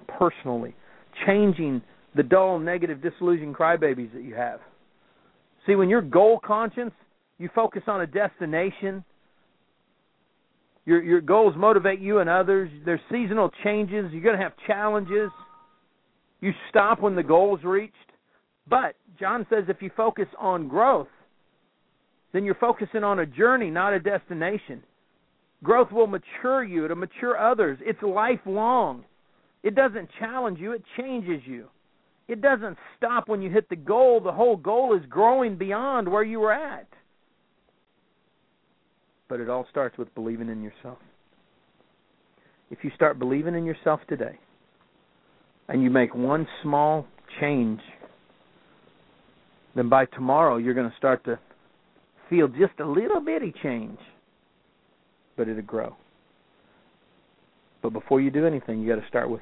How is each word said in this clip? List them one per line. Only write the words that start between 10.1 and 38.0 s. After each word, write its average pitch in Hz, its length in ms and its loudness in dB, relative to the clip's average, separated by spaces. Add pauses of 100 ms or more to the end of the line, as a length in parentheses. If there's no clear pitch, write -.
Your, 170 180 4
your 170 200 4
goals 185 340 4
motivate 196 440 4
you 202 180 0
and 170 100 2
others. 185 420 2 (140)
There's 170 160 -2 (100)
seasonal 214 380 0 (160)
changes. 208 480 -2
You're 160 100 -10
gonna 214 140 4
have 185 200 -6 (100)
challenges. 208 640 -2 (1080)
You 185 120 -2 (160)
stop 214 320 4
when 202 140 0
the 175 80 0
goal's 170 400 4
reached. 196 500 -6 (540)
But 240 300 0 (220)
John 202 300 -4
says 208 200 0
if 190 120 -6
you 190 100 -10
focus 220 380 -2 (100)
on 175 280 -2
growth, 190 420 2 (1200)
then 190 120 -2
you're 196 120 -2
focusing 220 480 -2
on 202 160 0
a 160 60 -2
journey, 208 440 2
not 185 220 0
a 190 80 0
destination. 170 800 -6 (800)
Growth 220 300 4
will 220 160 4
mature 247 560 -4
you. 175 200 -4
It'll 165 120 -4
mature 220 420 -4
others. 208 440 2
It's 220 200 -6
lifelong. 208 1000 -2 (580)
It 208 140 -2
doesn't 220 420 0
challenge 226 400 -6
you. 202 140 -8
It 226 120 -10 (120)
changes 190 500 -8
you. 123 220 -14 (580)
It 226 140 -8
doesn't 220 360 0 (200)
stop 233 320 -2
when 208 120 -2
you 190 80 -6
hit 202 200 0
the 175 80 -6
goal. 226 420 4
The 185 140 -2
whole 226 240 4
goal 220 380 0
is 160 120 0
growing 226 480 2
beyond 208 540 -4
where 208 160 2
you 220 160 -6
were 214 100 2
at. 247 380 -4 (2500)